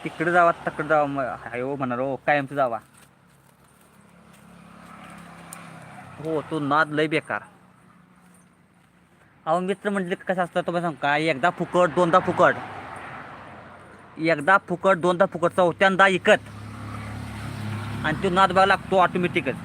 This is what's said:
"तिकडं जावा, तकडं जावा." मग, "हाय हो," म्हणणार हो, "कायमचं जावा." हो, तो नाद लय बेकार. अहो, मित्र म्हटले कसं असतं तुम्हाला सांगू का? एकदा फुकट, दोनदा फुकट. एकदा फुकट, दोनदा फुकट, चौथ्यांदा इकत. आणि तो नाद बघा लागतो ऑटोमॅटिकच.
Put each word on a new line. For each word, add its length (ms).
"तिकडं 280
जावा, 200
तकडं 360
जावा." 180
मग, 180
"हाय 380
हो," 140
म्हणणार 240
हो, 160
"कायमचं 400
जावा." 240
हो, 240
तो 180
नाद 320
लय 160
बेकार. 340
अहो, 140
मित्र 300
म्हटले 260
कसं 280
असतं 180
तुम्हाला 260
सांगू 140
का? 160
एकदा 320
फुकट, 460
दोनदा 240
फुकट. 360
एकदा 400
फुकट, 400
दोनदा 280
फुकट, 260
चौथ्यांदा 560
इकत. 320
आणि 180
तो 60
नाद 220
बघा 140
लागतो 320
ऑटोमॅटिकच. 680